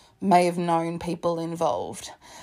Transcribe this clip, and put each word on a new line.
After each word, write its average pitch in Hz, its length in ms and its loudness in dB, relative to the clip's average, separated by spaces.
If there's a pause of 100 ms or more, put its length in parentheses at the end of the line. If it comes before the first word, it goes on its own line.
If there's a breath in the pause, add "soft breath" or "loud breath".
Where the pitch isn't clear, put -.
(220 loud breath)
may 180 240 6
have 175 120 0
known 170 400 0
people 170 400 -2
involved. 165 720 -4 (320 loud breath)